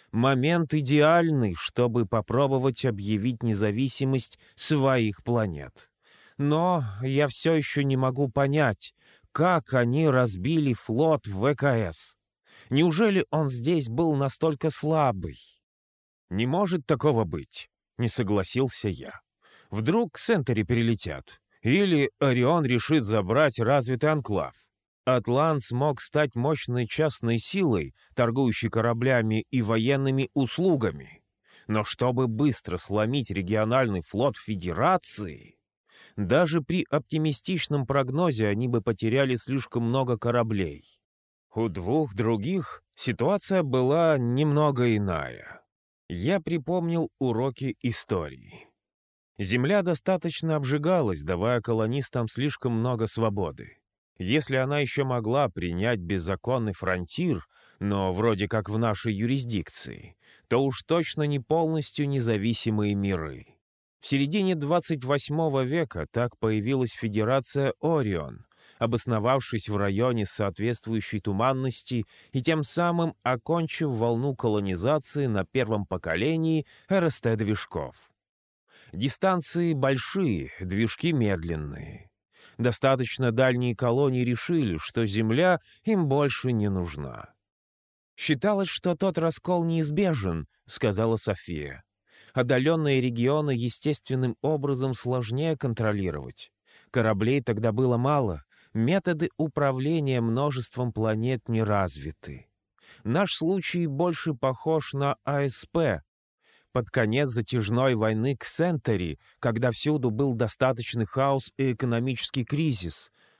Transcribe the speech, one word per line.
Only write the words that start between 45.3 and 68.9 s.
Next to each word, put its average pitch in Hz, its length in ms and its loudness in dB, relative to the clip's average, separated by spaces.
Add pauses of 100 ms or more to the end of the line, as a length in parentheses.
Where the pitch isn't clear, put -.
Я 107 300 -2
припомнил 170 800 -2
уроки 127 640 -2
истории. 78 880 -4 (720)
Земля 123 440 2
достаточно 165 760 -2
обжигалась, 143 640 0
давая 95 400 0
колонистам 117 680 -2
слишком 127 440 -2
много 113 340 0
свободы. 101 720 -2 (400)
Если 131 380 0
она 135 240 0
ещё 139 260 -2
могла 123 420 0
принять 92 520 -2
беззаконный 98 720 -2
фронтир, 92 720 -4 (340)
но 98 320 0
вроде 104 360 0
как 110 200 -2
в 104 80 -4
нашей 110 380 0
юрисдикции, 117 1000 -4 (320)
то 123 140 2
уж 135 200 -2
точно 160 400 -2
не 147 180 0
полностью 160 680 -2
независимые 110 880 0
миры. 87 520 -4 (540)
В - 60 -16
середине 170 480 0
двадцать 156 500 -2
восьмого 143 600 0
века 127 480 -4
так 120 260 -2
появилась 113 540 0
Федерация 120 880 0
Орион, 101 640 -2 (340)
обосновавшись 117 880 0